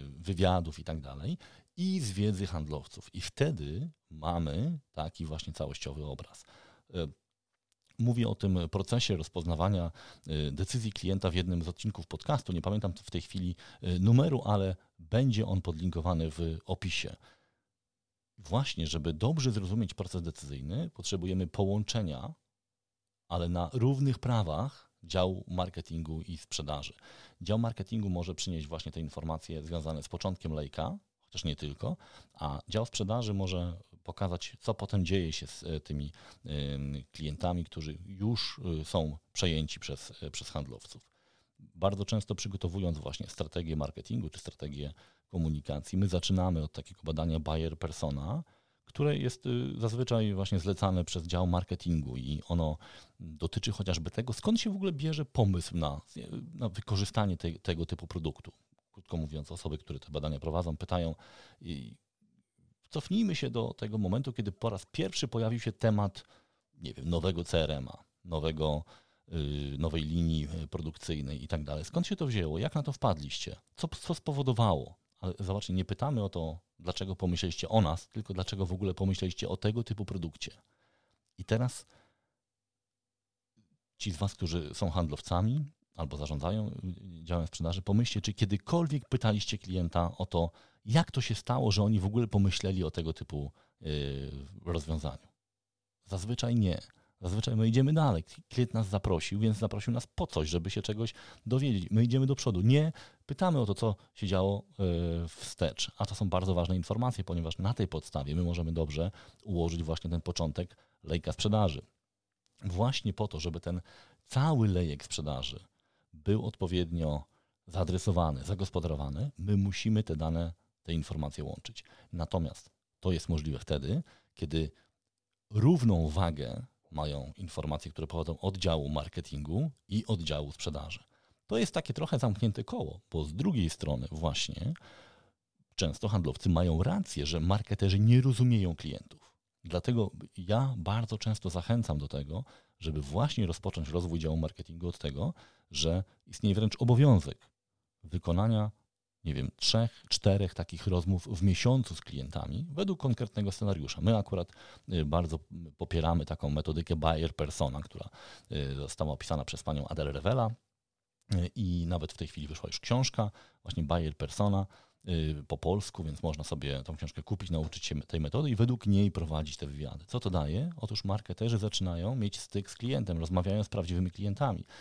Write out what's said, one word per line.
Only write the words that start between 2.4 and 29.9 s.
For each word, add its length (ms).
handlowców. 680
I 60
wtedy 680
mamy 720
taki 320
właśnie 280
całościowy 520
obraz. 400
Y, 160
mówię 280
o 80
tym 240
procesie 460
rozpoznawania, 720
y, 240
decyzji 400
klienta 380
w 60
jednym 280
z 40
odcinków 400
podcastu. 460
Nie 80
pamiętam 320
w 180
tej 100
chwili, 340
y, 160
numeru, 460
ale 300
będzie 460
on 160
podlinkowany 720
w 340
opisie. 500
Właśnie, 500
żeby 260
dobrze 380
zrozumieć 420
proces 280
decyzyjny, 680
potrzebujemy 580
połączenia, 840
ale 220
na 240
równych 460
prawach 720
działu 440
marketingu 760
i 160
sprzedaży. 560
Dział 180
marketingu 500
może 260
przynieść 320
właśnie 240
te 80
informacje 640
związane 400